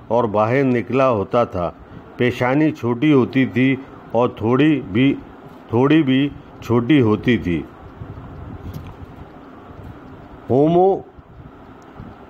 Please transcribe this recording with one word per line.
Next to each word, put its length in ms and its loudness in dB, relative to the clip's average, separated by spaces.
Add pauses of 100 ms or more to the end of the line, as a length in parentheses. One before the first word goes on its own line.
(120)
और 160 0
बाहर 360 0
निकला 420 0
होता 400 0
था। 300 -6 (420)
पेशानी 540 0
छोटी 400 -2
होती 340 2
थी 400 0 (300)
और 260 0
थोड़ी 380 2
भी, 380 0 (560)
थोड़ी 300 4
भी 280 0 (320)
छोटी 360 2
होती 380 2
थी। 280 -4 (2750)
होमो 560 2 (1200)